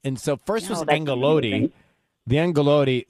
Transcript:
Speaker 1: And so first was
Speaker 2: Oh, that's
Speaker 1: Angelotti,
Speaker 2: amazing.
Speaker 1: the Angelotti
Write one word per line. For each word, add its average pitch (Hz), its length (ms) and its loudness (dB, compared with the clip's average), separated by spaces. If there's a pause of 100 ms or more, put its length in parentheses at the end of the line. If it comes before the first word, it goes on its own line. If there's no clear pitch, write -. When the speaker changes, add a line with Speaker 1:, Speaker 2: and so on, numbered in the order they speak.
Speaker 1:
And 131 160 -2
so 143 180 -2
first 220 320 -4
was 185 100 -2
Speaker 2:
Oh, 156 60 -4
that's 147 100 -4
Speaker 1:
Angelotti, 139 560 -2
Speaker 2:
amazing. 113 200 -2 (560)
Speaker 1:
the 127 120 2
Angelotti 143 720 2